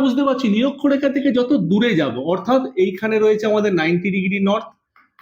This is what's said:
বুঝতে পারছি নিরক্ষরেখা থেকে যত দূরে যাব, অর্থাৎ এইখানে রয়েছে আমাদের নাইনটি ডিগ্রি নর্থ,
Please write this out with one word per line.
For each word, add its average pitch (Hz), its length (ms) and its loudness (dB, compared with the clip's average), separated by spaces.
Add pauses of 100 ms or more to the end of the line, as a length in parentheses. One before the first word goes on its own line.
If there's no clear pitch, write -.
বুঝতে 269 240 0
পারছি 262 200 -2 (100)
নিরক্ষরেখা 277 600 0
থেকে 269 120 0 (100)
যত 247 120 0 (200)
দূরে 226 200 2 (100)
যাব, 135 140 -2 (180)
অর্থাৎ 240 300 0 (220)
এইখানে 214 400 -2
রয়েছে 214 280 2
আমাদের 208 280 0
নাইনটি 175 360 0
ডিগ্রি 190 220 -2 (100)
নর্থ, 214 200 -2 (540)